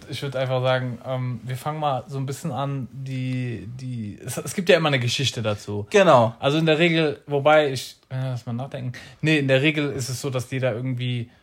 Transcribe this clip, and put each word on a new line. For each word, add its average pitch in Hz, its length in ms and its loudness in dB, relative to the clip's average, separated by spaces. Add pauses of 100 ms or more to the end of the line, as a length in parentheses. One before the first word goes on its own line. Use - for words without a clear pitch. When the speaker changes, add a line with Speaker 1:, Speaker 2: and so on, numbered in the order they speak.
(120)
Speaker 1:
ich 127 100 -8
würd 139 160 -6
einfach 131 240 0
sagen, 127 460 0
ähm, 127 380 -4
wir 127 120 -6
fangen 151 240 -6
mal 135 280 -2
so 139 100 -8
ein 135 80 -4
bisschen 139 260 -6
an, 139 400 -4
die, 127 720 -6 (140)
die, 117 420 -8
es, - 140 -8
es 160 180 -8
gibt 190 140 -2
ja 180 80 10
immer 160 120 2
eine 139 100 2
Geschichte 123 420 -2
dazu. 104 480 -4
Speaker 2:
Genau. 139 500 6
Speaker 1:
Also 143 200 0
in 160 80 2
der 156 120 4
Regel, 160 480 2
wobei 143 460 4
ich, - 240 -8 (140)
äh, 131 60 -6 (140)
lass 123 140 -6
mal - 80 -8
nachdenken. 127 400 -8 (300)
Nee, 156 160 4
in 139 100 0
der 135 140 6
Regel 151 300 2
ist 131 180 -6
es 123 100 -6
so, 143 80 -6
dass 127 220 -6
jeder 127 240 -2
irgendwie, 123 560 -4 (120)